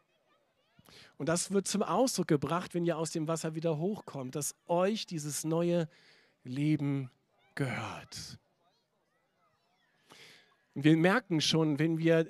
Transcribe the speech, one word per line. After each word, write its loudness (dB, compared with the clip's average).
Und -4
das 0
wird 0
zum 0
Ausdruck 0
gebracht, 0
wenn 0
ihr 0
aus -4
dem -4
Wasser -4
wieder -2
hochkommt, -6
dass -6
euch 0
dieses -8
neue 0
Leben -2
gehört. -8
Und -8
wir 8
merken 4
schon, 2
wenn 0
wir 4